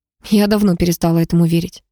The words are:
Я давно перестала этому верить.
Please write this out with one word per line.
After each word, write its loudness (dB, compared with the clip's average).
Я 2
давно 0
перестала 0
этому 0
верить. -4